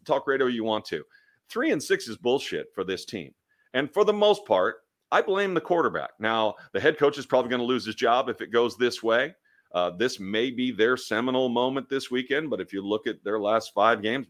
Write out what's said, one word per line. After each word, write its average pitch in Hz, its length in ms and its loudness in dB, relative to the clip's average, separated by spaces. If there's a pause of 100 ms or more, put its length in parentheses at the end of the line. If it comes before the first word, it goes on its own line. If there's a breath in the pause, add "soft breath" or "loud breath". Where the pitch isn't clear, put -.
talk 143 240 -2
radio 135 200 2
you 117 180 -2
want 107 220 -2
to. 76 180 -6 (420 soft breath)
Three 277 240 -2
and 160 100 0
six 180 280 -2
is 110 80 -10
bullshit 120 580 -2
for 95 80 -2
this 92 220 -6
team. 80 280 -10 (400)
And 139 160 -2
for 208 140 2
the 208 80 2
most 208 340 2
part, 98 360 2 (300)
I 190 100 4
blame 196 320 -2
the 160 80 0
quarterback. 107 560 -2
Now, 110 380 0 (160 loud breath)
the 95 80 -2
head 135 180 2
coach 143 220 2
is 127 80 -10
probably 123 240 2
gonna 123 100 0
lose 120 240 0
his 110 80 -6
job 123 360 2
if 113 120 -6
it 87 100 -12
goes 117 240 2
this 117 280 0
way. 120 320 2 (360)
Uh, 90 200 0
this 107 280 -2
may 107 300 -2
be 123 220 -4
their 113 260 2
seminal 127 520 0
moment 127 380 -2
this 135 220 -6
weekend, 131 400 -2
but 101 100 -4
if 92 140 -10
you 98 80 -6
look 104 240 -2
at 110 180 -6
their 107 160 -2
last 110 360 0
five 107 260 4
games, 117 280 -4